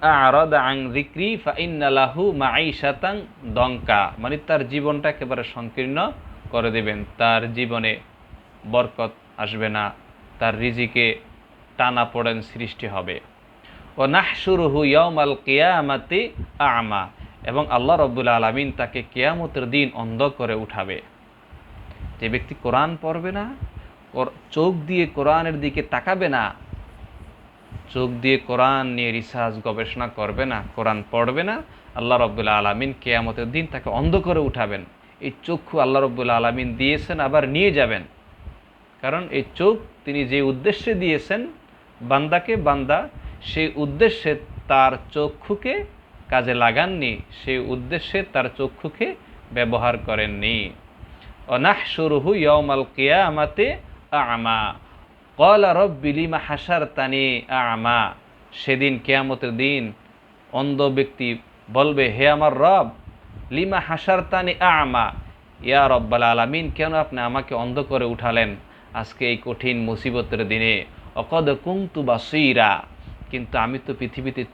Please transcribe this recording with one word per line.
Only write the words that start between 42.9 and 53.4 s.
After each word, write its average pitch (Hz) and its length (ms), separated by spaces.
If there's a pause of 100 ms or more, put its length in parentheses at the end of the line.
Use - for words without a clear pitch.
সেই 160 320
উদ্দেশ্যে 147 600 (320)
তার 135 240 (200)
চক্ষুকে 208 720 (440)
কাজে 127 260
লাগাননি, 123 640 (280)
সেই 131 140
উদ্দেশ্যে 127 640
তার 135 220 (140)
চক্ষুকে 160 560 (380)
ব্যবহার 117 460
করেননি। 107 720 (800)
ওয়া 127 100
নাহশুরুহু 160 760
ইয়াওমাল 147 500 (120)
কিয়ামাতি 156 760 (380)